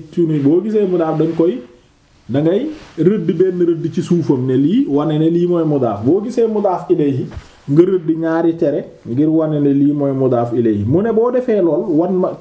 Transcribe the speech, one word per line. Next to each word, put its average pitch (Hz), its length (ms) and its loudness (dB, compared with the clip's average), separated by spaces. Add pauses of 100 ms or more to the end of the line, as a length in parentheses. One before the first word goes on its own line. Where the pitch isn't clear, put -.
(140)
souligner. 156 300 0
Boo 165 200 2
gisee 214 240 0
mudaaf, 160 320 -2
dañ 165 180 0
koy, 180 200 2 (720)
da 135 120 -2
ngay 208 280 0 (280)
rëdd 170 400 0
benn 180 300 0
rëdd 160 260 -2
ci 185 100 -4
suufam 147 420 0
ne 131 120 0
lii, 190 300 2
wane 151 320 0
ne 160 100 2
lii 175 180 0
mooy 170 180 0
mudaaf. 127 400 -2
Boo 180 180 2
gisee 233 240 -2
mudaaf 202 420 -2
ilayhi, 147 360 0 (440)
nga 156 140 4
rëdd 180 340 0
ñaari 165 400 0
tere 156 260 -2 (240)
ngir 143 220 0
wane 156 300 0
ne 143 140 2
lii 143 200 4
mooy 143 200 0
mudaaf 120 400 0
ilayhi. 110 320 0
Mu 151 160 2
ne 226 100 0
boo 226 200 2
defee 247 300 0
lool, 170 280 0
wan 175 240 0
ma 180 280 -2